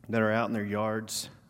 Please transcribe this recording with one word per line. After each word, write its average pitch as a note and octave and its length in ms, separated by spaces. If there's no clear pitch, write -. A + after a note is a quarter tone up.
that A2+ 140
are G#2+ 100
out A2 160
in A#2 60
their G#2+ 100
yards, G#2+ 640